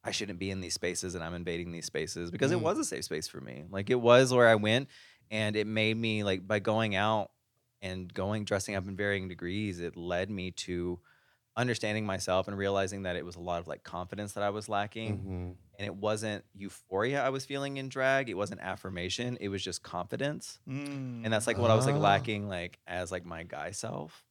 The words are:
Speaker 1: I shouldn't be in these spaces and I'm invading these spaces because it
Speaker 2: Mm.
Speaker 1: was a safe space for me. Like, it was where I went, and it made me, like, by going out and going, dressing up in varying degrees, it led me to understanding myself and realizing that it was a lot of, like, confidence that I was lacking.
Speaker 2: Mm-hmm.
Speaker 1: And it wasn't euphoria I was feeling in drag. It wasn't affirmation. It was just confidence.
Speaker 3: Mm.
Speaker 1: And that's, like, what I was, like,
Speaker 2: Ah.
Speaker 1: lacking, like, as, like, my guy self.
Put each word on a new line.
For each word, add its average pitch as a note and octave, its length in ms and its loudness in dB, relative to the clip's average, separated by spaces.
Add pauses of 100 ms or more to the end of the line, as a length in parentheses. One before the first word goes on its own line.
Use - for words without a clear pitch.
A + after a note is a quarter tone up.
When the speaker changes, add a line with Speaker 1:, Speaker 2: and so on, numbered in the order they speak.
Speaker 1:
I A2 80 -4
shouldn't G2 260 -4
be F#2+ 140 -2
in F#2+ 100 -4
these F2 140 -4
spaces F2+ 400 -4
and E2 80 -6
I'm E2+ 100 -6
invading F2 380 -4
these E2+ 140 -8
spaces E2+ 440 -4
because C#3 220 2
it F3+ 80 2
Speaker 2:
Mm. - 20 0
Speaker 1:
was F#3+ 160 0
a D#4 80 -2
safe - 200 -6
space - 220 -4
for - 140 -12
me. B1 300 -12
Like, G2 180 -4
it B2+ 100 6
was B2 320 10
where B2 160 8
I A2+ 80 10
went, A2 320 4 (440)
and G#2+ 240 0
it G#2 100 2
made A2 320 2
me, A2 260 0
like, F#2+ 240 0
by G#2 120 2
going G#2+ 360 2
out G#2+ 360 2 (500)
and F#2 320 -8
going, G#2 320 -2
dressing G2+ 300 -2
up F#2+ 120 -2
in F#2+ 80 -6
varying G2 320 0
degrees, F2+ 520 -4
it E2+ 180 -6
led F2+ 320 -2
me F#2 220 -4
to F2 480 -4 (580)
understanding A2 480 0
myself F#2+ 420 0
and G2+ 100 -6
realizing G2 460 0
that F2+ 140 -2
it D2+ 80 -6
was F2 100 -12
a E2+ 40 -16
lot F2 200 -4
of, D#2+ 80 -10
like, - 160 -10
confidence G2 500 -8
that G#2 100 -2
I G2+ 80 2
was G#2 180 -8
lacking. G#2 480 -2
Speaker 2:
Mm-hmm. F#2 340 -6 (280)
Speaker 1:
And G2 60 -6
it F#2+ 100 -6
wasn't G#2 580 -2
euphoria G2+ 680 -2
I C3 60 2
was C3+ 160 -4
feeling C#3 320 -4
in C3+ 120 -6
drag. C3+ 400 4
It F#2 60 -4
wasn't G2 260 -2
affirmation. F#2+ 800 -4
It G2+ 80 -2
was G2 140 -2
just F#2 200 -6
confidence. C#3 840 -6
Speaker 3:
Mm. C3+ 580 -6
Speaker 1:
And A2 80 2
that's, G#2+ 140 4
like, A#2+ 100 2
what A#2+ 120 6
I A2 60 10
was, G#2+ 100 6
like, C3 100 4
Speaker 2:
Ah. D3 40 2
Speaker 1:
lacking, G2+ 480 4
like, F2+ 400 -6
as, F2+ 240 -4
like, F2+ 140 -6
my E2 180 -10
guy E2 280 -8
self. C3+ 600 -8